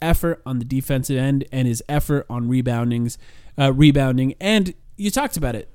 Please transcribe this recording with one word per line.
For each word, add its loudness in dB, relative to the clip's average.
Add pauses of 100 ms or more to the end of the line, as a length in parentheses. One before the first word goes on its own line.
effort 0
on -4
the -6
defensive -2
end 0
and 0
his -2
effort 0
on -4
reboundings, 0 (420)
uh, 4
rebounding. 4
And 0 (220)
you -4
talked -2
about -2
it. -12